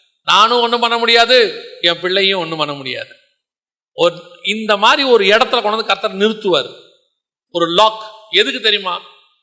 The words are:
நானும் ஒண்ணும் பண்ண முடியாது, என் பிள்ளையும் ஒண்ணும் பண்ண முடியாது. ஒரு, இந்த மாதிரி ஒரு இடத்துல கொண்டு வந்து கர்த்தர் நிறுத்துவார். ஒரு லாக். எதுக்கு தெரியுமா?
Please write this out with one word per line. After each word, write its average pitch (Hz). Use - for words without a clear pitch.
நானும் 220
ஒண்ணும் 233
பண்ண 233
முடியாது, 233
என் 170
பிள்ளையும் 190
ஒண்ணும் 160
பண்ண 147
முடியாது. 131
ஒரு, -
இந்த 214
மாதிரி 269
ஒரு 220
இடத்துல 226
கொண்டு 214
வந்து 220
கர்த்தர் 196
நிறுத்துவார். 202
ஒரு 170
லாக். -
எதுக்கு 247
தெரியுமா? 202